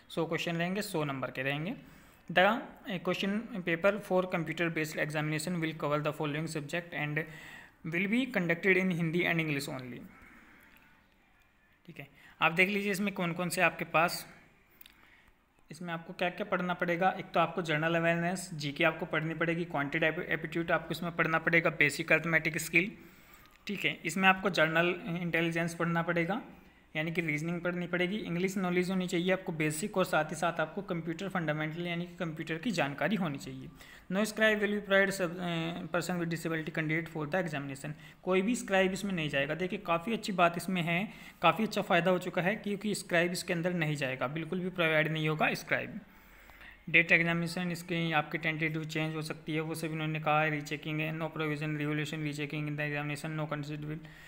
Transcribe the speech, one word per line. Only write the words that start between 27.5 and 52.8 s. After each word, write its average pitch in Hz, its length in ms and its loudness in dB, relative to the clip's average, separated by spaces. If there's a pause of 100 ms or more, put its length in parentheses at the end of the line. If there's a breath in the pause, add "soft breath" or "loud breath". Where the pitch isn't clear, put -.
पढ़नी 175 260 -2
पड़ेगी, 180 300 0
इंग्लिश 180 400 -2
नॉलेज 180 320 2
होनी 185 180 0
चाहिए 180 260 2
आपको 185 180 -4
बेसिक, 156 460 -2
और 185 80 4
साथ 156 200 2
ही 160 100 -8
साथ 165 240 -2
आपको 156 220 -2
कंप्यूटर 170 480 -4
फंडामेंटल 156 580 -2
यानी 175 180 -2
कि 175 100 -14
कंप्यूटर 160 420 -4
की 220 140 -2
जानकारी 151 440 0
होनी 170 220 0
चाहिए। 135 320 -12 (420 loud breath)
No 190 100 2
scribe 214 380 4
will 208 140 2
be 202 160 -2
provided 196 320 6
sub-, 175 180 -2
अ, 170 440 -4
person 175 360 -2
with 165 140 -2
disability 160 420 -4
candidate 160 420 -2
for 151 140 -4
the 185 140 0
examination। 143 460 -6 (320 loud breath)
कोई 190 180 4
भी 233 140 2
स्क्राइब 190 360 4
इसमें 196 220 -4
नहीं 160 160 0
जाएगा। 143 260 2
देखिए, 180 240 -2
काफ़ी 170 340 0
अच्छी 220 180 -4
बात 175 260 6
इसमें 180 240 -2
है, 170 320 0 (280 loud breath)
काफ़ी 165 220 6
अच्छा 208 180 0
फ़ायदा 185 300 4
हो 180 60 6
चुका 180 240 -2
है, 190 140 2
क्योंकि 202 400 -2
स्क्राइब 175 360 2
इसके 180 220 -4
अंदर 170 200 0
नहीं 151 220 0
जाएगा, 131 320 -2
बिल्कुल 160 320 -4
भी 180 100 -2
प्रोवाइड 160 380 4
नहीं 156 220 0
होगा 214 240 2
स्क्राइब। 139 460 -4 (880 loud breath)
डेट 165 220 6
एग्जामिनेशन 170 600 2
इसके 170 400 -2
आपके 156 260 0
टेंटेटिव 156 460 -2
चेंज 156 320 -2
हो 156 60 -4
सकती 156 320 -8
है, 156 80 0
वो 160 140 -4
सब 160 120 -4
इन्होंने 156 320 -2
कहा 156 220 4
है, 156 80 4
रीचेकिंग 151 500 -4
है, 160 200 -4
no 165 60 -4
provision, 156 440 -2
revolution, 151 480 -2
rechecking 147 520 -4
in 147 100 -4
the - 20 -2